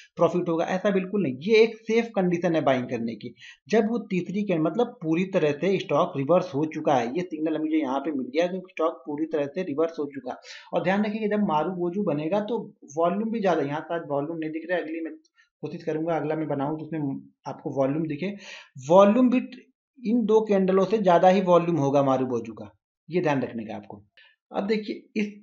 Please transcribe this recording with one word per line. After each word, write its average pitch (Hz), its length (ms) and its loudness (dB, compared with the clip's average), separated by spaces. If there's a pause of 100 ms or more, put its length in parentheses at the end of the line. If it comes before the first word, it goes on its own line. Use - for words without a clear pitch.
(180)
प्रॉफिट 170 320 2
होगा, 165 180 0
ऐसा 185 240 0
बिल्कुल 190 320 -2
नहीं। 127 180 -2
ये 214 220 6
एक 226 160 0
सेफ 226 360 0
कंडीशन 175 400 2
है 156 80 2
बाइंग 127 260 2
करने 113 260 -4
की। - 180 -14 (360)
जब 214 200 4
वो 233 180 -2
तीसरी 185 360 -2
कैंडल, 175 200 0
मतलब 220 400 -2
पूरी 165 300 0
तरह 156 200 2
से 180 260 0
स्टॉक 151 380 0
रिवर्स 165 380 2
हो 147 180 0
चुका 151 220 0
है, 117 140 2
ये 156 140 -4
सिग्नल 156 360 -4
मुझे 156 180 0
यहाँ 135 220 0
पे 165 140 -6
मिल 127 160 -4
गया 156 180 0
कि 185 140 -6 (100)
स्टॉक - 340 -2
पूरी 151 220 -4
तरह 156 200 -2
से 180 180 -6
रिवर्स 160 340 -4
हो 147 140 -4
चुका 127 180 -10
है। - 60 -10 (360)
और - 100 -2
ध्यान 196 220 0
रखिए 214 240 -4
जब 208 180 0
मारुबोजू 175 580 -2
बनेगा 160 360 -2
तो 220 200 -6 (360)
वॉल्यूम 196 340 0
भी 233 80 -4
ज़्यादा, 175 240 2
यहाँ 143 180 -4
शायद 165 280 -8
वॉल्यूम 147 280 -4
नहीं 156 140 -6
दिख 165 180 -10
रहा 180 80 -2
है, 160 60 -4
अगली 160 180 -8
मैं 156 140 -10 (480)
कोशिश 156 200 -10
करूंगा 160 340 -2
अगला 151 180 -4
मैं 156 140 -4
बनाऊं 143 280 -4
तो 156 80 -10
उसमें 156 140 -8 (480)
आपको 135 300 -8
वॉल्यूम 143 300 0
दिखे। 180 280 -6 (500)
वॉल्यूम 202 460 8
भी 254 160 2 (520)
इन 233 260 0
दो 214 160 6
कैंडलों 190 440 4
से 196 120 2
ज़्यादा 180 320 6
ही 190 140 6
वॉल्यूम 170 340 4
होगा 143 260 4
मारुबोजू 127 500 0
का, 107 160 -16 (400)
ये 175 120 0
ध्यान 143 200 2
रखने 113 240 -6
का 107 100 -10
आपको। 101 260 -14 (500)
अब 202 160 -4
देखिए - 540 -4
इस 208 100 -4 (120)